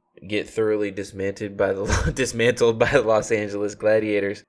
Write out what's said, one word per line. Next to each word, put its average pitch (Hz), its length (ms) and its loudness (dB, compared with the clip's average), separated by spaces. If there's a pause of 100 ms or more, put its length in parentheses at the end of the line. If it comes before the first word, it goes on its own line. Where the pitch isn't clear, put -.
(260)
get 101 220 -4
thoroughly 107 420 0
dismantled 98 680 -8
by 98 160 2
the 95 400 0
<laughs> - 20 -6
dismantled 117 640 2
by 120 120 2
the 135 120 4
Los 107 280 2
Angeles 104 440 -2
Gladiators. 107 760 0